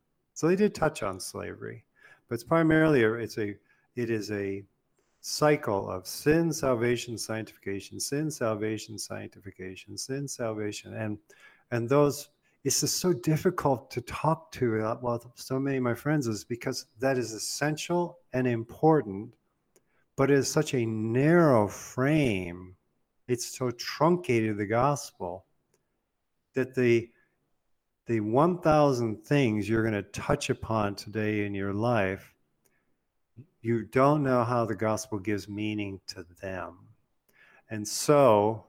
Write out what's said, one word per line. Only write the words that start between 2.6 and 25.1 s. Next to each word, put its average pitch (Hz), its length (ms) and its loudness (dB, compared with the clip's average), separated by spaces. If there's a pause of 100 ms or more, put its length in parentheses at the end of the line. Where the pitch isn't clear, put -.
a, 110 120 4
it's 113 220 -8
a, 101 200 -4 (400)
it 120 120 -2
is 107 220 -2
a 98 340 -4 (560)
cycle 120 680 0
of 92 160 -8
sin, 165 440 2
salvation, 120 680 0
sanctification, 104 840 -8
sin, 147 300 -4
salvation, 110 680 -4
sanctification, 101 1000 -12
sin, 139 280 -8
salvation. 107 680 -6
And, 107 240 -6 (540)
and 117 160 -2
those, 143 420 2 (340)
it's - 160 0
just - 200 -2
so 180 120 2
difficult 156 800 0
to 120 120 -8
talk - 500 -2
to, 110 320 0
uh, 113 180 -2
well, 120 320 -4
so - 240 -6
many 135 200 -2
of 127 40 0
my 120 120 0
friends 147 340 0
is 107 160 -4
because - 420 -6 (140)
that 135 180 0
is 110 140 -4
essential 156 840 -4 (140)
and 127 140 0
important, 120 880 0 (800)
but 135 160 4
it 143 80 6
is 127 100 0
such 151 260 0
a 120 120 0
narrow 120 800 4
frame. 95 1120 -2 (520)
It's - 280 -4
so 123 140 -4
truncated, 120 880 0
the 104 80 -2
gospel, 110 800 -2 (1080)